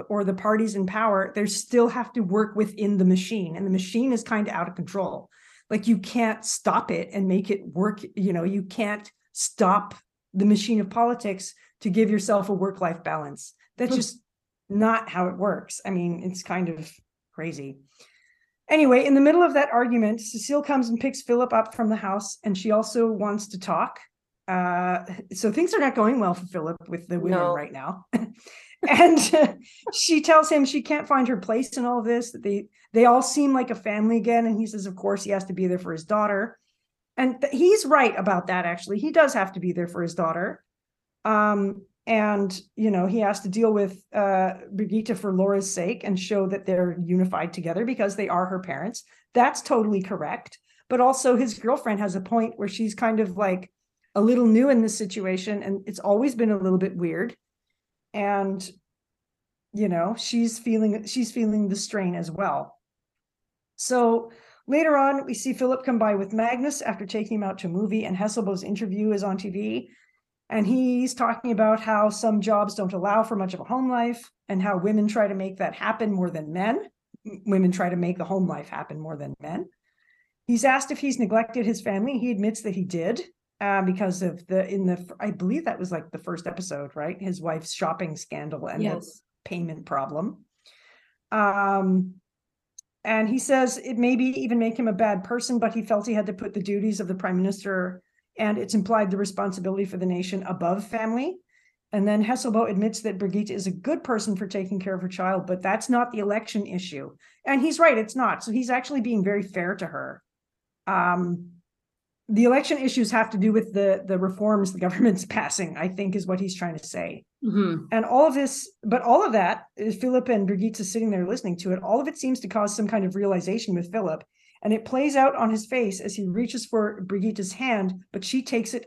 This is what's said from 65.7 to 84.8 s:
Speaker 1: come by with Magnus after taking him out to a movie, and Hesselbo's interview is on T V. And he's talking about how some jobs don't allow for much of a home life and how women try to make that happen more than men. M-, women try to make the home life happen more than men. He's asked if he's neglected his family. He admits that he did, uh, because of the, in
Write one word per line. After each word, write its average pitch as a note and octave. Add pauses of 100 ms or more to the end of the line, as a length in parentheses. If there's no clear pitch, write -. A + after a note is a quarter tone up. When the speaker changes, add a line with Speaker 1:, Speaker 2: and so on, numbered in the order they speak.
Speaker 1:
come A#3+
by G#3+
with G3
Magnus A#3+
after G3
taking G#3+
him G#3
out F#3+
to F3+
a -
movie, G3+
and F#3
Hesselbo's G3+
interview G#3
is G3
on G3
T G#3
V. G#3+ (580)
And G#3+
he's B3+
talking A#3
about A3
how G#3+
some G#3+
jobs G#3
don't F#3
allow G3+
for A3
much F#3
of F3+
a -
home C4
life A#3+ (200)
and F#3+
how G3
women G#3
try G#3+
to G3
make F#3+
that E3
happen A3
more F#3
than D#3
men. G#3+ (420)
M-, G#3
women F#3+
try F3+
to F3+
make F3
the E3+
home F#3+
life D3
happen D3
more D#3
than C#3+
men. F3 (840)
He's A#3+
asked C4+
if D4
he's C4
neglected A3+
his G#3+
family. A3+
He A#3+
admits G#3+
that G3+
he F3+
did, F3 (380)
uh, G3
because F#3
of F3
the, F#3
in G3